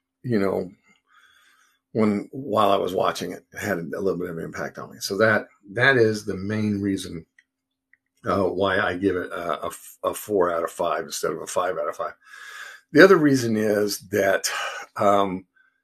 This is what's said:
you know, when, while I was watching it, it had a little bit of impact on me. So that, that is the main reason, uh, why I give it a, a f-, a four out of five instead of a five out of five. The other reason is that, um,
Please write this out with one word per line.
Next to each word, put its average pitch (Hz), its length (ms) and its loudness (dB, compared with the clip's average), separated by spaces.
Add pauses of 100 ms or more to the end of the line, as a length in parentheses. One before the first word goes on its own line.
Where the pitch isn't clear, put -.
(240)
you 117 160 0
know, 95 320 -2 (1200)
when, 107 380 0
while 110 400 0
I 98 40 4
was 95 180 -2
watching 92 380 -2
it, - 220 -14
it 101 60 -14
had 101 180 -2
a 85 220 -8
little 92 180 -2
bit 87 120 -6
of 82 100 -8
impact 80 380 -10
on 64 140 -14
me. - 80 -20
So - 180 -6
that, 107 300 2 (240)
that 127 240 2
is 110 300 2
the 98 100 -6
main 104 460 -2
reason, 92 440 -4 (1000)
uh, 98 200 2
why 92 340 2
I 92 160 0
give 92 200 2
it 87 160 -4
a, 87 320 -6
a 92 40 -6
f-, - 360 -16
a 87 100 0
four 92 380 0
out 85 120 -2
of 82 80 -4
five 85 340 -2
instead 82 260 -6
of 80 100 -8
a 80 60 -12
five 90 300 -4
out 76 100 -4
of 85 80 -8
five. - 180 -8 (800)
The 151 120 10
other 190 140 10
reason 135 380 2
is 104 440 0 (100)
that, 98 400 0 (480)
um, 101 480 2 (380)